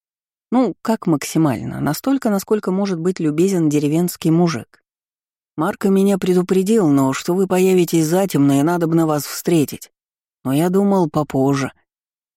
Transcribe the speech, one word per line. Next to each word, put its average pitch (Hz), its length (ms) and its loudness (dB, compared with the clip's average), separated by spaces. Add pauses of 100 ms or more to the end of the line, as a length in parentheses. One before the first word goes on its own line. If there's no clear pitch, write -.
(500)
Ну, 226 300 0
как - 260 -4
максимально? 139 760 -2
Настолько, 240 480 -2
насколько 202 400 -2
может 190 280 -2
быть 180 220 -4
любезен 165 480 0
деревенский 151 640 0
мужик. 160 520 0 (760)
«Марко 196 320 -2
меня 196 260 4
предупредил, 185 720 2
но 135 240 2
что 175 220 -4
вы 190 120 0
появитесь 185 600 2
затемно 147 540 2
и - 20 2
надобно 165 440 0
вас 151 200 -2
встретить. - 680 -2 (500)
Но 131 120 -2
я 170 160 0
думал 190 400 2
попозже. 139 600 -2 (680)